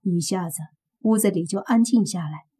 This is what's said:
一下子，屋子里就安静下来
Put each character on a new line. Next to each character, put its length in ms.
一 180
下 300
子， 100
屋 160
子 140
里 160
就 120
安 240
静 220
下 200
来 200